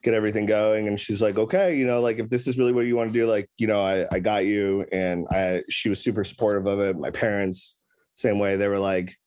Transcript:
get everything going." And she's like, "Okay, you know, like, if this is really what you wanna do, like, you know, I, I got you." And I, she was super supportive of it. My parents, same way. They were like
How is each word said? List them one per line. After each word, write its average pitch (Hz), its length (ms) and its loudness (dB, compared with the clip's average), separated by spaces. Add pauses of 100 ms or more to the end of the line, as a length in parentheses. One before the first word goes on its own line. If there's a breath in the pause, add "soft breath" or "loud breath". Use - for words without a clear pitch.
get 120 100 2
everything 107 320 0
going." 107 440 2
And 104 100 -2
she's 104 240 -2
like, 104 160 2
"Okay, 170 400 2
you 131 80 2
know, 120 140 2
like, 117 180 0
if 113 120 -4
this 123 180 -2
is 127 100 -2
really 123 140 4
what 120 140 2
you 120 100 0
wanna 117 160 0
do, 120 120 2
like, 107 320 0
you 113 120 -2
know, 104 120 2
I, 95 320 2
I 95 60 0
got 101 260 0
you." 101 460 0
And 90 400 -2
I, 92 400 0
she - 180 -4
was 101 120 -2
super 104 240 -2
supportive 101 420 0
of 101 140 0
it. 95 180 0
My 69 140 -6
parents, 101 680 -4 (360)
same 104 260 0
way. 98 160 2
They 101 100 0
were 101 140 0
like 92 340 -2 (120)